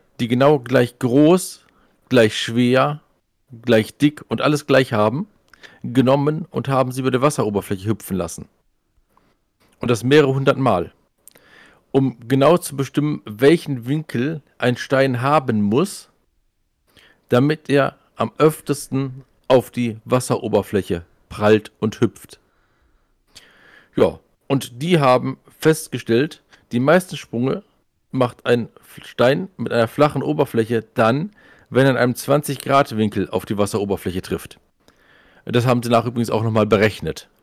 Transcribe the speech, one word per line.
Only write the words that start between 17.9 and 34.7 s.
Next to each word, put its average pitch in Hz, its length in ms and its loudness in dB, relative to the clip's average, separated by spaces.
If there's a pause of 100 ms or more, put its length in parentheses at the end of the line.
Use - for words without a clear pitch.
am - 200 -4
öftesten 135 880 -2 (240)
auf 127 220 4
die 117 340 -6
Wasseroberfläche 107 1040 -2 (240)
prallt 107 480 2
und - 240 -4
hüpft. - 360 -4 (1600)
Ja, 82 240 2 (260)
und 123 360 -4
die 170 180 2
haben 131 380 2 (200)
festgestellt, 143 840 0 (280)
die 120 100 -2
meisten 165 360 2
Sprünge 135 460 -6 (480)
macht 123 340 -2
ein 120 240 0 (340)
Stein 151 540 0
mit 117 160 -8
einer 117 160 0
flachen 143 340 0
Oberfläche 120 720 -2
dann, 127 380 0 (400)
wenn 127 160 4
er 135 60 4
in 120 40 -2
einem 120 180 0
zwanzig 143 440 -2
Grad 139 360 0
Winkel 104 360 -2
auf 104 160 -6
die 107 100 -4
Wasseroberfläche 98 640 -4
trifft. - 380 -10 (880)